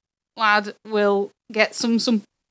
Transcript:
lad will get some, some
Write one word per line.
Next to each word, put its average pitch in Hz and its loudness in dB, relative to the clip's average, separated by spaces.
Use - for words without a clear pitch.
lad 208 0
will 202 0
get 214 0
some, 233 0
some 214 0